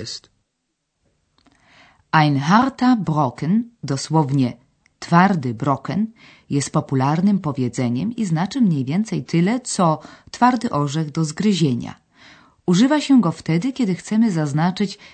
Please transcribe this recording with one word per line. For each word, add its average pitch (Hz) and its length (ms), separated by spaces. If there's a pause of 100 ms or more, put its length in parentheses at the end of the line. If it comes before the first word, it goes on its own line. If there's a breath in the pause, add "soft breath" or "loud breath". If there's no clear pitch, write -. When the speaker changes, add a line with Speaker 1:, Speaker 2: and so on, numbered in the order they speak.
Speaker 1:
ist? - 260 (1800 soft breath)
Speaker 2:
Ein 151 280
harter 247 580
Brocken, 165 720 (140)
dosłownie – 139 720 (520)
twardy 170 480
brocken, 139 540 (420 loud breath)
jest 139 200
popularnym 160 720
powiedzeniem 131 760
i 226 100
znaczy 185 360
mniej 160 240
więcej 156 380
tyle, 185 360
co 165 400 (320 loud breath)
twardy 247 380
orzech 147 420
do 160 140
zgryzienia. 156 720 (680 soft breath)
Używa 262 360
się 262 200
go 165 100
wtedy, 175 420
kiedy 190 220
chcemy 220 360
zaznaczyć, 165 680 (140)